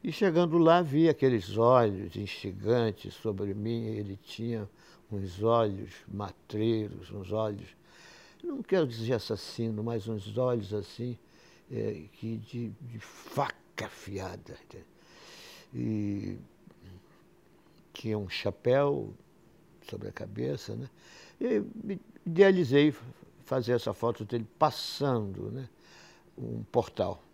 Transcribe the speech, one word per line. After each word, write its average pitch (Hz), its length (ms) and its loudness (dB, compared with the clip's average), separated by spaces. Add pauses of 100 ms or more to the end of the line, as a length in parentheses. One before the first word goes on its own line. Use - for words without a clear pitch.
E - 80 -4
chegando 170 460 4
lá, 165 240 8
vi 156 260 4
aqueles 113 500 2
olhos 110 600 6
instigantes 104 960 -2
sobre 101 400 -4
mim. 113 320 -4
Ele 104 320 -6
tinha 113 520 -8 (400)
uns 98 320 -6
olhos 107 500 4 (160)
matreiros, 101 1000 -4
uns 98 220 -10
olhos, 107 380 -4 (760)
não 285 180 -6
quero 180 240 2
dizer 113 280 -2
assassino, 110 680 -4
mas 113 260 -4
uns 104 300 -6
olhos 120 360 0
assim, 117 440 -6 (540)
é, 107 400 -6
que 113 260 -8
de, 113 320 -8 (120)
de 117 180 -14
faca - 840 -6
afiada, - 800 -10
entende? - 200 -20 (880)
E 104 640 -4 (1600)
tinha 110 240 -4
um 98 120 -6
chapéu 135 840 0 (760)
sobre - 200 -8
a - 20 -12
cabeça, 107 640 -6
né? 127 140 -10 (500)
E 226 220 2 (220)
me 196 160 -6 (260)
idealizei 160 680 6 (500)
fazer 123 300 0
essa 113 200 0
foto 117 300 -2
dele 110 240 -4 (100)
passando, 117 960 -2
né, 131 160 -10 (720)
um 113 340 -8
portal. 98 500 -2 (120)